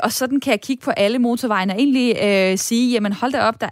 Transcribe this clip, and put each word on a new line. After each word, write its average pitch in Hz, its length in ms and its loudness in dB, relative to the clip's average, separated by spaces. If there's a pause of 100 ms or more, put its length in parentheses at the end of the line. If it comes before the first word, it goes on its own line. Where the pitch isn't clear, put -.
og 226 80 0
sådan 262 280 -2
kan 269 120 -2
jeg 208 100 0
kigge 262 220 -6
på 277 80 -2
alle 214 280 0
motorvejene 220 540 0
og 208 60 -4
egentlig, 254 440 2
øh, 190 340 2
sige, 240 340 0
jamen 208 220 0
hold 247 180 -2
da 262 100 -2
op, 220 200 0
der 226 100 -4